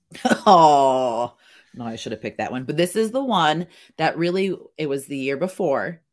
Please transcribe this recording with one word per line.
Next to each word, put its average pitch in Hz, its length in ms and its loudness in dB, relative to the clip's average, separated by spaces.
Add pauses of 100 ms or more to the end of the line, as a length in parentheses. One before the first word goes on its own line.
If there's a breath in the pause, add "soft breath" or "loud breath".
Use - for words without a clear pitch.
(140)
<laughs> - 320 -2
Oh, 135 920 4 (380 soft breath)
no, 120 100 -14
I 113 140 -10
should - 160 -10
have - 80 -12
picked - 160 -10
that 107 160 -4
one. 127 100 -8
But 123 140 -6
this 180 180 0
is 220 160 0
the 262 100 -2
one 175 460 0 (300 soft breath)
that 156 200 -2
really, 180 380 -2 (220)
it 156 100 -6
was 139 200 -6
the 139 100 -8
year 135 180 -2
before. 160 680 -4 (120)